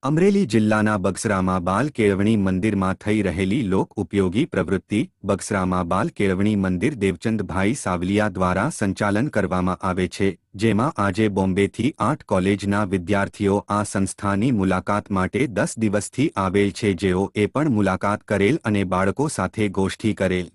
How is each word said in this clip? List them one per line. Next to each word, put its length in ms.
અમરેલી 440
જિલ્લાના 520
બગસરામાં 640
બાલ 240
કેળવણી 480
મંદિરમાં 580
થઈ 280
રહેલી 400
લોક 360
ઉપયોગી 460
પ્રવૃત્તિ. 560
બગસરામાં 640
બાલ 200
કેળવણી 480
મંદિર 380
દેવચંદભાઈ 800
સાવલિયા 540
દ્વારા 420
સંચાલન 580
કરવામાં 540
આવે 260
છે, 200
જેમાં 420
આજે 320
બોમ્બેથી 720
આઠ 260
કોલેજના 600
વિદ્યાર્થીઓ 720
આ 140
સંસ્થાની 680
મુલાકાત 580
માટે 360
દસ 320
દિવસથી 580
આવેલ 340
છે, 240
જેઓ 400
એ 120
પણ 220
મુલાકાત 560
કરેલ 400
અને 200
બાળકો 440
સાથે 400
ગોષ્ઠી 460
કરેલ. 400